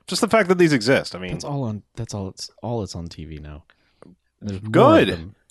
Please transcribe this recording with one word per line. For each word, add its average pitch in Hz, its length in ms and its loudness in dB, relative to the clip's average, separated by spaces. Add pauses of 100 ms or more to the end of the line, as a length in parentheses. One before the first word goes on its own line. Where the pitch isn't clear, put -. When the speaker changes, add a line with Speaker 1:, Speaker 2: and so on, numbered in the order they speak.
Speaker 1:
Just - 140 -4
the 220 80 0
fact 208 200 4
that 185 80 4
these 170 160 6
exist, 117 420 2
I 87 40 -12
mean. 90 120 -8
Speaker 2:
That's - 120 -8
all 139 200 -6
on, 107 200 -6 (120)
that's 117 180 -10
all 98 160 -6
it's, - 200 -14 (120)
all 117 220 -4
it's 92 120 -10
on 85 120 -8
T 80 180 -14
V 78 140 -14
now. 73 260 -16 (760)
There's 101 200 -8
more 107 100 -8
Speaker 1:
Good. 254 380 6
Speaker 2:
of 90 100 -4
them. 82 160 -14 (160)